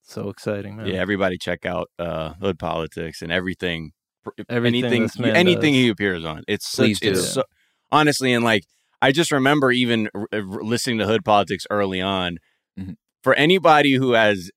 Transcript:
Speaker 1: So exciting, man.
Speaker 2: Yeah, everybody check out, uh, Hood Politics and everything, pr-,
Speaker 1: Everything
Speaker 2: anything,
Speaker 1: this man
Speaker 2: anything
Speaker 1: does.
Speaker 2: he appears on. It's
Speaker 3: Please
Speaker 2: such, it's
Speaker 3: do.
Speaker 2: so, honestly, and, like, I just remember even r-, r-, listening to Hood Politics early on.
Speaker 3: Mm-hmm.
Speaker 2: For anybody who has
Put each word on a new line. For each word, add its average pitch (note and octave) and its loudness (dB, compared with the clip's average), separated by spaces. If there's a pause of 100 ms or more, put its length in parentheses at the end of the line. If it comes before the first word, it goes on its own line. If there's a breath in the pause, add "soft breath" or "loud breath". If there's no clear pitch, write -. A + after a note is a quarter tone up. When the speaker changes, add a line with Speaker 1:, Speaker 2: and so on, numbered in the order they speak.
Speaker 1:
So G#2+ -10
exciting, G2+ -8
man. A2 -10
Speaker 2:
Yeah, F#2+ -4
everybody F#2+ 0
check - -6
out, F2 -6
uh, D#2+ -6
Hood G2 -4
Politics E2 -8
and E2 -10
everything, E2+ -4 (320)
pr-, A2+ -12 (180)
Speaker 1:
Everything A#2+ 0
Speaker 2:
anything, A#2+ 0
Speaker 1:
this A2+ -4
man A#2 0
Speaker 2:
anything E3 2
Speaker 1:
does. C3 4
Speaker 2:
he B2 4
appears F#2 -4
on. D#2 -8
It's - -6
Speaker 3:
Please A2 2
Speaker 2:
such, A2 -2
it's F#2 0
Speaker 3:
do. E2+ -4
Speaker 2:
so, C3+ -4 (500)
honestly, C#3+ 2
and, A#2 2
like, A2 2 (380)
I C3+ 4
just D#3 0
remember C#3 2
even A#2 0
r-, G2+ -8
r-, G#2+ -2
listening A2 -4
to G2 0
Hood G#2+ 0
Politics G2+ 2
early G2 -2
on. F#2 -2 (420)
Speaker 3:
Mm-hmm. F2+ -12 (300)
Speaker 2:
For C3 4
anybody D3+ 6
who B2+ 2
has G#2 4